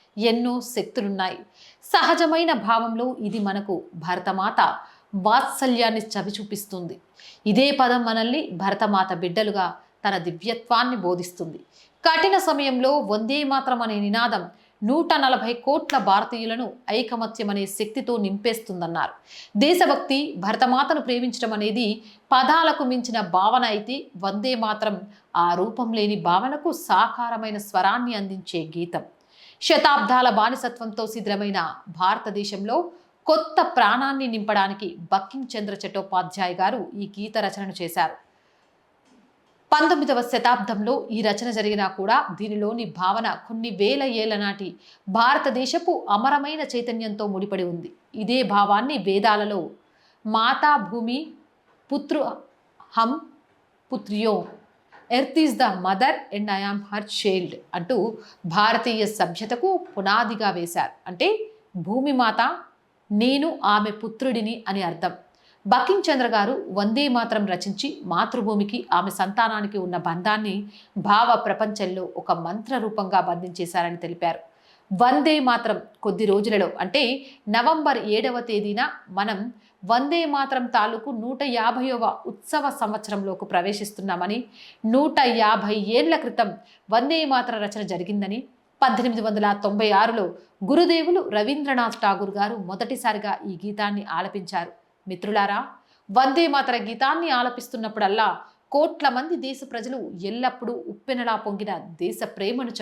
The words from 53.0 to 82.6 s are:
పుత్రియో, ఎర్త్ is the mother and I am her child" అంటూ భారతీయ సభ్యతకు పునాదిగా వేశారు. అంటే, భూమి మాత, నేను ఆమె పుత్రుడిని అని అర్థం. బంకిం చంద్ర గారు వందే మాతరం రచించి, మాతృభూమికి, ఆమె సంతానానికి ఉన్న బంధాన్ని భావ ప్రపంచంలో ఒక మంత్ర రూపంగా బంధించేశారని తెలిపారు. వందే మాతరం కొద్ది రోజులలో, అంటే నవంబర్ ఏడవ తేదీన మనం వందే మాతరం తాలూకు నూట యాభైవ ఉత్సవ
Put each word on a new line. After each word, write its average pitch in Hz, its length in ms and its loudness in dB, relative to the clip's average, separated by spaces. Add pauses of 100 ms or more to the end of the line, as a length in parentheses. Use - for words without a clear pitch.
పుత్రియో, 208 520 -2 (640)
ఎర్త్ 269 280 2
is 302 120 6
the 214 220 2
mother 190 640 0
and 208 100 -2
I 196 240 -2
am 202 60 -4 (160)
her 208 100 -4
child" 185 500 -2 (200)
అంటూ 214 420 -2 (280)
భారతీయ 220 600 2
సభ్యతకు 220 800 -2 (120)
పునాదిగా 214 520 0
వేశారు. 170 420 -2 (160)
అంటే, 330 420 -2 (260)
భూమి 226 360 -2
మాత, 247 460 2 (540)
నేను 269 520 2
ఆమె 208 280 2
పుత్రుడిని 226 760 -4
అని 196 160 -2
అర్థం. 170 280 -4 (560)
బంకిం 254 440 4
చంద్ర 254 160 2
గారు 220 420 0
వందే 220 380 0
మాతరం 220 380 0
రచించి, 196 580 -4
మాతృభూమికి, 208 920 -2
ఆమె 180 160 2
సంతానానికి 208 680 -2
ఉన్న 180 200 -4
బంధాన్ని 196 720 -2 (300)
భావ 220 480 4
ప్రపంచంలో 196 720 -2
ఒక 175 140 -2
మంత్ర 190 460 -4
రూపంగా 202 420 0
బంధించేశారని 175 800 -2
తెలిపారు. 175 420 -4 (640)
వందే 294 380 6
మాతరం 233 420 0 (220)
కొద్ది 202 220 0
రోజులలో, 202 440 4 (100)
అంటే 226 460 0 (240)
నవంబర్ 277 480 2
ఏడవ 226 420 0
తేదీన 214 500 -2 (200)
మనం 208 440 -4 (320)
వందే 285 400 2
మాతరం 269 400 -2
తాలూకు 220 440 0
నూట 240 340 -6
యాభైవ 240 600 0 (220)
ఉత్సవ 277 420 -2